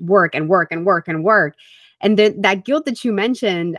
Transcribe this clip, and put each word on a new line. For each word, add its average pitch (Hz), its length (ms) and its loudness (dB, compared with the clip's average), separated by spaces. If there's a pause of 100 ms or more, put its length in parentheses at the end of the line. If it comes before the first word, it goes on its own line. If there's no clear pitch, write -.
work 180 260 2
and 156 140 -4
work 175 240 2
and 170 140 -4
work 175 220 0
and 160 140 -2
work. 185 320 2 (460)
And 202 180 2
then 208 220 2
that 196 240 0
guilt 302 220 -2
that 247 180 -6
you 233 80 0
mentioned, 196 680 -2